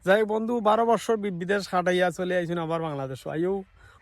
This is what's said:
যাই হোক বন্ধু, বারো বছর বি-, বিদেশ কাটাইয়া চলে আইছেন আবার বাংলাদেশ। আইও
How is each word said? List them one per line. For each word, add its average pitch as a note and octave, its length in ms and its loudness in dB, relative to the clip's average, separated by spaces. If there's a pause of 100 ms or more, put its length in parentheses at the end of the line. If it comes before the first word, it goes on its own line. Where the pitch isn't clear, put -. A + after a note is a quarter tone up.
যাই G3 160 6
হোক G#3+ 80 2
বন্ধু, A3+ 320 -2
বারো G#3+ 260 4
বছর A3+ 300 2
বি-, G3+ 220 -4
বিদেশ F#3 300 -2
কাটাইয়া F3+ 420 2
চলে F3+ 260 -4
আইছেন F3 220 -2
আবার E3 240 -4
বাংলাদেশ। C#3 440 -8
আইও F3+ 380 -2 (380)